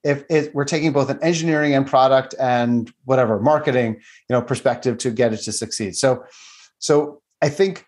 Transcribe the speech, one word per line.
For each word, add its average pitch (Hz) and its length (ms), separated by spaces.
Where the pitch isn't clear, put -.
if 143 260
it, 151 260
we're 143 100
taking 156 280
both 135 160
an 135 120
engineering 160 540
and 135 100
product 131 540
and 120 520
whatever, 123 340
marketing, 127 540
you 123 40
know, 120 80
perspective 120 580
to 127 120
get 113 220
it 107 80
to 107 100
succeed." 104 440
So, 127 280
so 147 420
I 151 80
think 190 380